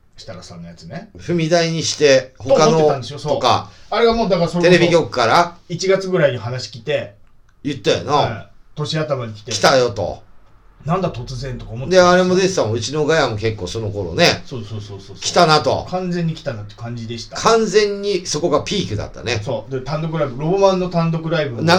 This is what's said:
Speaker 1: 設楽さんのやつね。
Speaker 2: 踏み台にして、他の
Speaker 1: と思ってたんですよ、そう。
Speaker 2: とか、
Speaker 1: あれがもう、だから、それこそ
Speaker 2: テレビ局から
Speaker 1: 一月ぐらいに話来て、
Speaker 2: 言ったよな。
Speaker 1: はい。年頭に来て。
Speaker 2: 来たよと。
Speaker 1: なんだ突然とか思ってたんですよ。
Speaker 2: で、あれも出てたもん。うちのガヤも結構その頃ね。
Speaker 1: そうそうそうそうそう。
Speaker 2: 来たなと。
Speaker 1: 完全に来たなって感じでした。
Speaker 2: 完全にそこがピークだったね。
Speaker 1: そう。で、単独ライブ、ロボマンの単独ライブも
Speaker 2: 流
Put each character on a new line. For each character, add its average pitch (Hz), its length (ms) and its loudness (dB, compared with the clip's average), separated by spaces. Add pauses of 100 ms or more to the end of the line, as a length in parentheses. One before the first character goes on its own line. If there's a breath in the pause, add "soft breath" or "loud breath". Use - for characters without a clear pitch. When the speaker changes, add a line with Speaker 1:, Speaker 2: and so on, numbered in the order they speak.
(160)
Speaker 1:
設 - 140 -16
楽 85 120 -14
さ 87 140 -18
ん 85 60 -14
の 85 60 -14
や 85 60 -18
つ 82 100 -20
ね。 - 340 -14
Speaker 2:
踏 - 160 -4
み 160 160 0
台 170 200 4
に 160 120 -2
し - 140 -4
て、 - 420 6
他 160 280 4
の 156 60 6
Speaker 1:
と 160 60 4
思 - 0 -
っ - 20 4
て 151 80 6
た 139 80 2
ん 131 60 -6
で - 40 -12
す 147 60 -12
よ、 143 60 -12
そ 151 100 -6
う。 147 60 2
Speaker 2:
と - 60 -2
か、 113 300 2 (200 loud breath)
Speaker 1:
あ 208 100 0
れ 233 60 4
が 226 80 4
も 226 120 0
う、 - 40 -2
だ 185 80 2
か 170 60 0
ら、 165 40 2
そ 175 80 -4
れ 175 40 0
こ 165 60 6
そ 180 60 6
Speaker 2:
テ 175 60 8
レ 175 80 4
ビ 170 40 2
局 165 200 2
か 120 160 0
ら 170 320 2 (100)
Speaker 1:
一 175 200 -4
月 190 200 2
ぐ 185 100 0
ら 147 100 4
い 127 40 -2
に 123 60 -6
話 123 300 -8
来 117 120 -16
て、 139 340 -6 (480)
Speaker 2:
言 143 140 -6
っ - 40 -14
た 160 100 0
よ 92 140 0
な。 131 100 -4
Speaker 1:
は 110 260 0
い。 - 80 -18 (260)
年 151 240 -4
頭 143 280 -4
に 110 80 -12
来 104 80 -18
て。 120 100 -12
Speaker 2:
来 - 60 -2
た 156 180 4
よ 123 140 4
と。 92 320 -6 (640)
Speaker 1:
な 160 120 -2
ん 190 40 -2
だ 170 120 -2
突 123 240 -12
然 120 220 -10
と 110 60 -14
か 104 60 -14
思 123 160 -10
っ - 20 -6
て 180 80 4
た 180 60 10
ん - 0 -
で - 0 -
す - 0 -
よ。 - 0 -
Speaker 2:
で、 175 60 8
あ 180 80 6
れ 185 80 4
も 180 100 2
出 185 140 4
て 180 80 -4
た 143 80 2
も 107 60 -2
ん。 - 20 -2
う 120 80 -2
ち 123 120 -6
の 151 140 0
ガ 156 80 2
ヤ 147 140 2
も 110 80 -6
結 107 200 -2
構 110 120 -8
そ 117 100 -8
の 107 120 -6
頃 92 260 -6
ね。 135 280 2
Speaker 1:
そ 135 140 -12
う 110 60 -10
そ 110 140 -12
う - 20 -10
そ 101 160 -14
う - 40 -16
そ - 120 -18
う - 20 -18
そ - 0 -
う。 - 20 -18
Speaker 2:
来 - 140 -6
た 175 160 4
な 156 140 4
と。 113 280 0
Speaker 1:
完 185 220 -4
全 175 160 -2
に 156 80 -2
来 - 80 -14
た 127 120 -8
な 104 80 -10
っ 101 40 -12
て - 80 -18
感 120 220 -10
じ 113 100 -10
で 117 120 -8
し - 100 -14
た。 - 80 -16
Speaker 2:
完 226 300 2
全 202 360 0
に 190 240 -4
そ 151 140 -4
こ 135 100 -2
が 131 140 0
ピ 196 160 -4
ー - 80 -4
ク 110 80 -4
だ 73 100 -6
っ - 60 -14
た - 100 -16
ね。 110 220 -4
Speaker 1:
そ 117 240 -6
う。 - 20 -14
で、 131 120 -6
単 151 200 -6
独 165 160 -4
ラ 147 80 -2
イ - 20 -4
ブ、 120 140 -10
ロ 156 80 -2
ボ 196 80 0
マ 196 140 4
ン 185 80 0
の 175 100 -4
単 165 220 0
独 160 180 -4
ラ 160 120 0
イ 135 80 -4
ブ 117 120 -6
も - 0 -
Speaker 2:
流 160 60 2 (100)